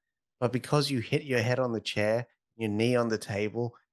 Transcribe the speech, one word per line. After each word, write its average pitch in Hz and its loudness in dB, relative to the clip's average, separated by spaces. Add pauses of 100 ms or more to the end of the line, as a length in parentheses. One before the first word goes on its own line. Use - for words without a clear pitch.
(400)
But 120 0
because 143 0
you 131 0
hit 151 -2
your 127 0
head 123 2
on 123 -2
the 107 -4
chair, 110 0 (300)
your 113 -4
knee 117 2
on 117 2
the 110 0
table, 107 -4 (180)